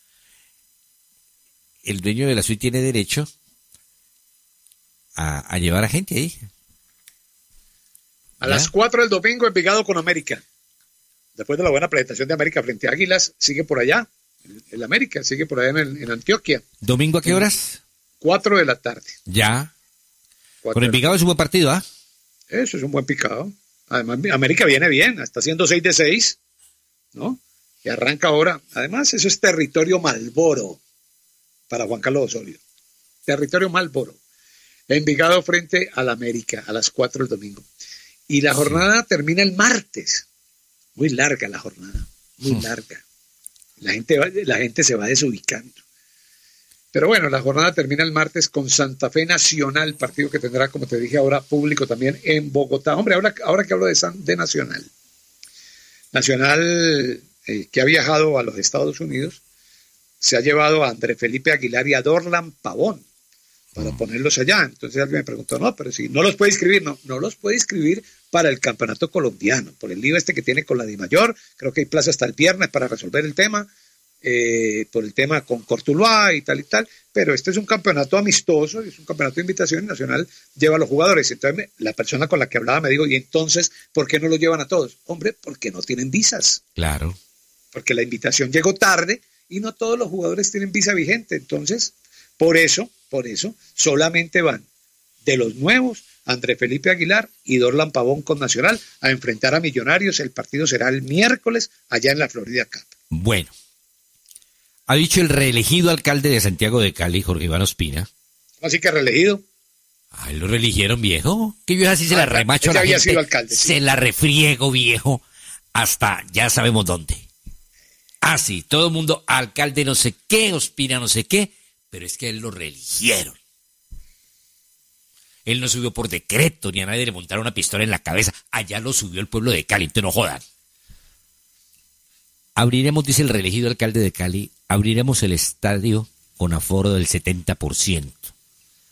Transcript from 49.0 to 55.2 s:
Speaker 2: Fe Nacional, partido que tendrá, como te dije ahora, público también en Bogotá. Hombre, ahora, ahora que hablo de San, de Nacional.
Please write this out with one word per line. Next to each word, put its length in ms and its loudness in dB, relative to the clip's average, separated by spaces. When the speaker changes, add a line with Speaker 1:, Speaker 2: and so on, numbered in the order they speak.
Speaker 2:
Fe 140 2
Nacional, 720 0
partido 360 -4
que 80 -2
tendrá, 300 0
como 180 -6
te 120 -2
dije 180 -2
ahora, 240 2
público 440 0
también 380 -2
en 280 0
Bogotá. 440 0
Hombre, 200 2
ahora, 200 0
ahora 200 2
que 80 -4
hablo 120 2
de 100 2
San, 300 -2
de 100 0
Nacional. 480 -6